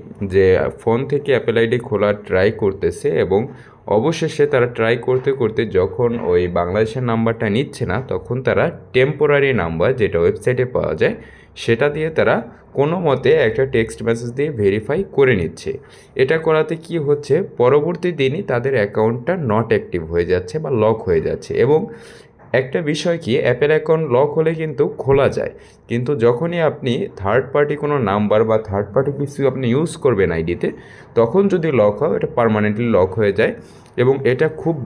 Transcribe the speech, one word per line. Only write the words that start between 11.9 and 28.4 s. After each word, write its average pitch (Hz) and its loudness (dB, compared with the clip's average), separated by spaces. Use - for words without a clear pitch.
তারা 127 2
কোনো 156 0
মতে 135 2
একটা 131 2
টেক্সট 113 -2
মেসেজ 117 -2
দিয়ে 143 -4
ভেরিফাই 107 0
করে 127 4
নিচ্ছে। - -6
এটা 147 0
করাতে 160 0
কি 170 -6
হচ্ছে, 147 0
পরবর্তী 156 0
দিনই 143 -2
তাদের 131 -2
অ্যাকাউন্টটা 117 0
not 110 0
active 92 -2
হয়ে 85 0
যাচ্ছে 92 -2
বা 156 -6
লক 110 2
হয়ে 85 2
যাচ্ছে। 80 -6
এবং 156 2
একটা 131 -2
বিষয় 160 -2
কি, 165 -2
অ্যাপেল 123 2
অ্যাকাউন্ট 156 2
লক 143 4
হলে 160 0
কিন্তু 156 -2
খোলা 135 2
যায়, - -4
কিন্তু 127 -2
যখনই 165 2
আপনি 131 -2
থার্ড 113 0
পার্টি 147 2
কোনো 147 -2
নাম্বার 104 2